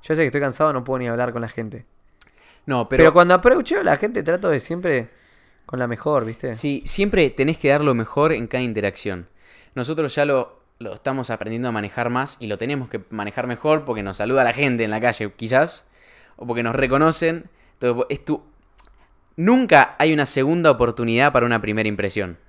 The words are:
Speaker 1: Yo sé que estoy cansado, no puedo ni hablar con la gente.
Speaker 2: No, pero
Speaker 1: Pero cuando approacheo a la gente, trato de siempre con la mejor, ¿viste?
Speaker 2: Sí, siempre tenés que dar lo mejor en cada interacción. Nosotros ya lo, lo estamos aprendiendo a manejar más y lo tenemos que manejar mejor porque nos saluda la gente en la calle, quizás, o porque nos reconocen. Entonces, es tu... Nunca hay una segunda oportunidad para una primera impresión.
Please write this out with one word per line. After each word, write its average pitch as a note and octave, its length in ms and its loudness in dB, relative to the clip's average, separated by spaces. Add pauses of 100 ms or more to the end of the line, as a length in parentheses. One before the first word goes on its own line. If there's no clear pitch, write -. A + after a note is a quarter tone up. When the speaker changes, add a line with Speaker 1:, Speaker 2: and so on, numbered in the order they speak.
Speaker 1:
Yo D#3 120 -2
sé D#3+ 80 2
que D3+ 40 2
estoy C3+ 140 -2
cansado, C#3 320 0
no C3 120 -4
puedo C3 140 -4
ni B2 100 -4
hablar A#2+ 240 -2
con A#2 100 -6
la A2+ 60 -8
gente. A2+ 360 -10 (800)
Speaker 2:
No, B2+ 240 -2
pero C3+ 140 4
Speaker 1:
Pero D#3+ 100 10
cuando F3 220 8
approacheo B3 460 4
a F#4 40 -4
la D#3 140 4
gente, G#3+ 240 -2
trato F3+ 260 0
de D3 120 2
siempre E3 500 -4 (560)
con C3 120 -8
la B2 80 -2
mejor, A#2+ 380 -2
¿viste? A2+ 300 -8
Speaker 2:
Sí, C#3+ 320 -4
siempre G3 440 2
tenés D3 280 -2
que D3 100 0
dar D3 140 4
lo C#3+ 120 2
mejor C#3+ 380 0
en A#2 140 -4
cada B2+ 160 -4
interacción. G2+ 640 -6 (480)
Nosotros D3 400 -4
ya C#3+ 120 0
lo, C3+ 340 -2 (180)
lo A2 160 -12
estamos C3 360 -6
aprendiendo A2+ 380 -6
a A#2+ 40 -4
manejar A2 380 -4
más C3 300 -4
y A#2+ 60 -10
lo G#2 120 -6
tenemos B2+ 320 -6
que A2 100 -8 (100)
manejar G#2+ 360 -6
mejor D3+ 400 -2
porque A2 160 -4
nos G2 160 -6
saluda B2+ 260 0
la A#2+ 80 0
gente B2+ 320 0
en G#2+ 60 -2
la A2 100 -2
calle, A2+ 340 -2
quizás, B2+ 540 -2 (480)
o A#2+ 100 -16
porque A#2+ 160 -4
nos A#2 140 -2
reconocen. D#3+ 720 0 (340)
Entonces, B2 300 0
es C#3 140 -8
tu... - 180 -4 (960)
Nunca G3 640 4
hay D#3 140 4
una D3 140 2
segunda D#3 440 2
oportunidad A#2+ 640 2
para A#2+ 140 2
una A#2 140 0
primera G#2+ 280 -2
impresión. G2 500 -4 (100)